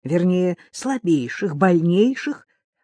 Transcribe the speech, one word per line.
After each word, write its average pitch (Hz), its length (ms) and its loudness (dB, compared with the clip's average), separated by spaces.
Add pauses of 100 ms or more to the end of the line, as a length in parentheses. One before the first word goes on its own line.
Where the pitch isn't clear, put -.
вернее, 180 520 0 (140)
слабейших, 175 840 -2
больнейших, 185 920 2 (380)